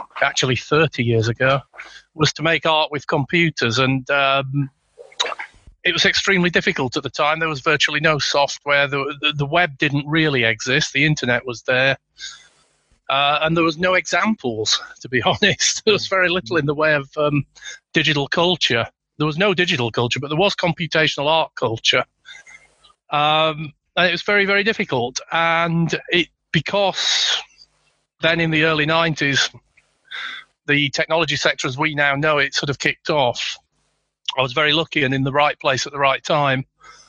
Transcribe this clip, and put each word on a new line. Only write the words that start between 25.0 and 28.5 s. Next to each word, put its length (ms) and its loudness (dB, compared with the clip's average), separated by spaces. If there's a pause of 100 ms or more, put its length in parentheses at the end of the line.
And 640 0 (140)
it, 200 2 (220)
because 880 0 (840)
then 180 2
in 100 0